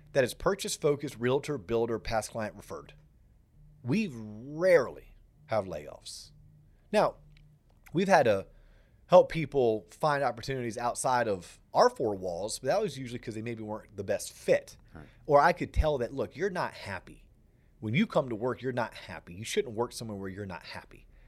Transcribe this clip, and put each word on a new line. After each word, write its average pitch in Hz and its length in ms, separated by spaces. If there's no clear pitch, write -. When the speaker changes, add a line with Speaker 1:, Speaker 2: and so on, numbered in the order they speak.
Speaker 1:
that 135 120
is - 100
purchase-focused, 147 880
realtor, 135 380
builder, 113 420
past 110 320
client 104 240
referred. 80 380
We 180 280
rarely 117 1040
have 104 200
layoffs. - 640
Now, 185 220
we've 185 160
had 170 160
to 98 220
help 180 240
people 123 600
find 143 340
opportunities 120 520
outside 120 520
of 95 320
our 202 160
four 117 260
walls, 92 440
but 127 80
that 190 160
was 135 160
usually 120 200
'cause 110 160
they 110 80
maybe 113 200
weren't 104 340
the 98 80
best 98 280
fit. - 440
Speaker 2:
Right. 76 120
Speaker 1:
Or 143 140
I 170 120
could 135 200
tell 151 260
that, 120 140
Look, 123 240
you're 185 140
not 165 240
happy. - 500
When 110 140
you 208 120
come 143 220
to 117 60
work, 113 260
you're 127 120
not 120 200
happy. - 420
You 104 100
shouldn't 127 300
work 117 180
somewhere 110 240
where 98 120
you're 98 180
not 90 180
happy. - 420